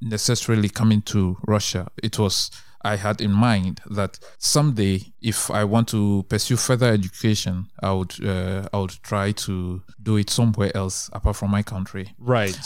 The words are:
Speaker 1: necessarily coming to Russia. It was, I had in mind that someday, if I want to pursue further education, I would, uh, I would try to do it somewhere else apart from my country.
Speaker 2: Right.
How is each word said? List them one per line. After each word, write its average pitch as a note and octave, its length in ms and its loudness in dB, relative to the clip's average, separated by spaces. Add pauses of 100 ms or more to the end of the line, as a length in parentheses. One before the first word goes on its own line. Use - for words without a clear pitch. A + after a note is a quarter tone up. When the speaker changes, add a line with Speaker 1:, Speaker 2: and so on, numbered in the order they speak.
Speaker 1:
necessarily A2 680 0
coming A2 320 4
to F#2+ 340 0 (100)
Russia. G2 440 0 (120)
It - 160 -4
was, G2+ 320 0 (320)
I G#2 140 0
had G#2 240 0
in G#2 140 2
mind G2+ 560 2
that G2 300 -4 (180)
someday, G#2+ 640 2 (200)
if - 300 -2
I G#2+ 140 0
want A2+ 240 2
to G2+ 400 2
pursue A2 260 0
further B2 380 2
education, F#2+ 760 0 (160)
I F#2+ 80 0
would, F#2+ 220 -2 (120)
uh, F#2+ 480 -2
I G2+ 40 0
would F#2+ 260 -2
try G2+ 300 0
to F#2 480 -6 (200)
do G#2+ 140 0
it G#2 140 2
somewhere G#2+ 440 2
else F#2+ 380 -4
apart - 240 -2
from G2+ 160 -2
my G2+ 120 2
country. F#2+ 560 -8
Speaker 2:
Right. A#2 460 0